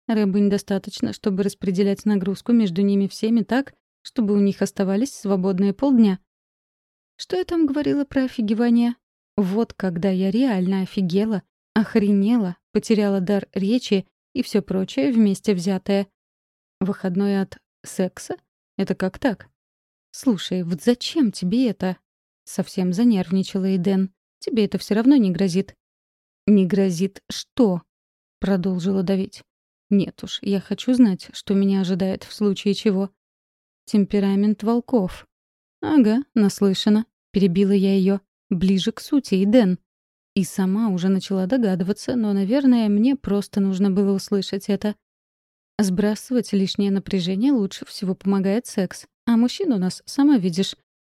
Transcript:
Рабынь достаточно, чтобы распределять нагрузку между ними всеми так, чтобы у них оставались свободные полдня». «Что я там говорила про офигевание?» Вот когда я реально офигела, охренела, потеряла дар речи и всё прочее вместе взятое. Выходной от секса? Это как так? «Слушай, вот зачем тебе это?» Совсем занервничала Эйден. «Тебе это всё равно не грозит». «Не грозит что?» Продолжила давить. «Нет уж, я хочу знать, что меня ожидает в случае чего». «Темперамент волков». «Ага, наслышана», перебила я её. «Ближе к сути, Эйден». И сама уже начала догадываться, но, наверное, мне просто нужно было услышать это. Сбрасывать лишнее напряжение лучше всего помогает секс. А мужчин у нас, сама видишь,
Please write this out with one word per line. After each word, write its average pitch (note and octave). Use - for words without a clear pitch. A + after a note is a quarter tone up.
Рабынь G3+
достаточно, G3+
чтобы G3
распределять G3
нагрузку G3+
между G3+
ними G3+
всеми A3+
так, B3+
чтобы G#3
у G3+
них G3+
оставались G3
свободные G3
полдня». A3+
«Что -
я F#4
там E4
говорила C#4
про C4+
офигевание?» A#3
Вот G#3
когда F#3
я F#3+
реально G3
офигела, G3
охренела, G#3
потеряла G3+
дар G3
речи G3
и B3+
всё G#3
прочее G3
вместе G#3+
взятое. G3
Выходной G3
от -
секса? -
Это F#3+
как F#3
так? -
«Слушай, F#3+
вот E3+
зачем A#3+
тебе A3+
это?» F#3
Совсем F#3
занервничала F#3+
Эйден. F#3+
«Тебе A3+
это G3
всё -
равно A#3+
не G#3
грозит». F#3
«Не G3+
грозит F#3+
что?» -
Продолжила F#3+
давить. F#3+
«Нет -
уж, -
я G3
хочу G3+
знать, A3+
что -
меня G3
ожидает F#3+
в -
случае G3+
чего». F#3+
«Темперамент G3+
волков». A#3
«Ага, B3+
наслышана», G#3
перебила F#3+
я G3
её. G3
«Ближе F#3+
к -
сути, -
Эйден». G3+
И G3
сама G3
уже F3+
начала F#3+
догадываться, F#3+
но, G#3+
наверное, A#3
мне A3
просто G3+
нужно G3
было G3
услышать F#3+
это. G#3
Сбрасывать G#3
лишнее G3
напряжение F#3+
лучше G3+
всего F#3+
помогает G3
секс. -
А A#3
мужчин B3
у G#3
нас, F3+
сама C#4+
видишь, F#3